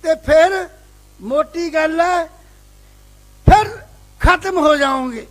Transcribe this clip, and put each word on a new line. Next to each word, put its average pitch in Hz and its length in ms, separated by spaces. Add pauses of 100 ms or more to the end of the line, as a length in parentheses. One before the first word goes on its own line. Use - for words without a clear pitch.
ਤੇ 320 120
ਫਿਰ 339 540 (520)
ਮੋਟੀ 311 540
ਗੱਲ 320 260
ਹੈ, 349 260 (1200)
ਫਿਰ 415 280 (420)
ਖਤਮ 359 380
ਹੋ 302 180
ਜਾਓਗੇ 262 540